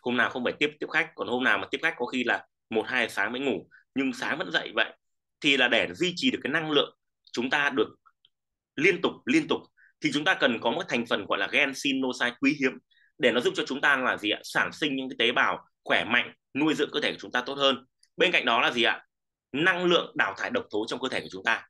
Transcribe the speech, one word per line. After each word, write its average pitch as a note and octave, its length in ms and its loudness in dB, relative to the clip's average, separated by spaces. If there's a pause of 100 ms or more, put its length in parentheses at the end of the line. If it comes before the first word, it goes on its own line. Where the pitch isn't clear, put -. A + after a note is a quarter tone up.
Hôm B2 160 -2
nào A2 120 2
không B2+ 140 -6
phải G2 160 0
tiếp, D3 200 0
tiếp - 100 -8
khách, D#3+ 260 -2
còn G2 120 -6
hôm B2 160 -2
nào A2 140 4
mà F#2+ 140 -6
tiếp C3+ 100 -6
khách E3 160 -2
có B2 80 -2
khi B2+ 180 -4
là G#2+ 220 0 (240)
một, A2 180 0
hai B2 200 0
giờ - 60 -10
sáng G#2 180 -2
mới B2+ 100 -6
ngủ, A2 260 -2 (280)
nhưng C3 180 -2
sáng A#2 240 -4
vẫn F3+ 140 -8
dậy D#3 240 -2
vậy. A2+ 180 0 (480)
Thì C#3+ 160 4
là B2 100 6
để A2+ 260 4
duy F3 220 0
trì B2+ 160 2
được - 120 -4
cái B2 80 -2
năng D#3 200 -2
lượng C#3+ 260 0 (340)
chúng B2 180 -4
ta C#3+ 200 2
được - 260 0 (800)
liên F3 260 2
tục, F3 120 0 (120)
liên D3 220 2
tục - 140 0 (400)
thì D3+ 120 0
chúng D3 100 0
ta F#3+ 100 4
cần B2 280 2
có A#2 100 0
một E3 180 -4
thành A#2+ 160 0
phần G#2+ 200 -2
gọi - 120 -2
là F#2+ 140 0
gensin C3+ 500 0
noxai B2+ 300 -2 (100)
quý C#3+ 180 2
hiếm C3+ 120 2 (460)
để A#2+ 140 4
nó A#2+ 80 2
giúp F3 180 0
cho D#3 100 -2
chúng C#3 140 -4
ta C#3+ 160 4
là A2+ 200 0
gì G#2 120 -2
ạ? - 140 0
Sản G2 280 -2
sinh D3 240 -4
những C3 140 -4
cái - 100 -10
tế A#2 120 4
bào A2+ 340 0 (180)
khỏe G2 220 2
mạnh, A2 280 0 (200)
nuôi D3 200 2
dưỡng B2 200 0
cơ D3 60 -2
thể G2+ 120 0
của D#2 80 -8
chúng G2 120 -14
ta B2 100 0
tốt C3 120 -6
hơn. C3+ 320 2 (320)
Bên F3+ 140 4
cạnh D#3+ 140 2
đó A#2+ 160 4
là D#3 100 2
gì A#2+ 120 0
ạ? A2 220 0 (460)
Năng F3+ 340 0
lượng E3+ 300 2
đào G#2+ 220 0
thải G2+ 120 -4
độc A2+ 200 -2
tố A2 180 -2
trong C3+ 120 -6
cơ B2+ 100 -4
thể A2 120 -6
của F#2+ 100 -14
chúng F#2+ 120 -14
ta. A2 260 -2